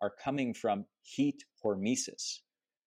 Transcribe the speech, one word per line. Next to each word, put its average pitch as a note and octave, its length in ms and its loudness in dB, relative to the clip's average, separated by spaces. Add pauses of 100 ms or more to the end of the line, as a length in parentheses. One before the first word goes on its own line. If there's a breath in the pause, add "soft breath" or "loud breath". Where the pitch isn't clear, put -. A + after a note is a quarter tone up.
are G3+ 100 0 (100)
coming C3+ 300 0
from G#2 320 0 (180)
heat C#3 400 0 (220)
hormesis, G#2+ 760 0 (460)